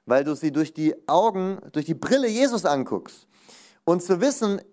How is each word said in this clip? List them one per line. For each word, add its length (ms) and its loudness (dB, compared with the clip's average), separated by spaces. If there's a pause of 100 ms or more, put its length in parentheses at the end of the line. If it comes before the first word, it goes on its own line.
Weil 180 2
du 120 -2
sie 160 -4
durch 220 -2
die 220 0 (120)
Augen, 520 0 (140)
durch 120 -4
die 80 -4
Brille 340 0
Jesus 380 0
anguckst. 640 -4 (560)
Und 180 2
zu 200 0
wissen 400 0 (120)